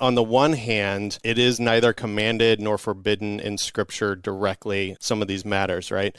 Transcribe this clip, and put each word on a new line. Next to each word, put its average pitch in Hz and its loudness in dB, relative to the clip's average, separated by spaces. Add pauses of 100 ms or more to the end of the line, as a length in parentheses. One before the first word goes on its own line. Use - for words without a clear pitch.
on 127 2
the 120 4
one 131 4
hand, 104 -2
it 113 0
is 123 4
neither 117 4
commanded 110 2
nor 107 0
forbidden 104 -4
in 104 -6
Scripture - -4
directly, 95 -4
some 110 -2
of 98 -2
these 95 -4
matters, 98 -2
right? 98 -2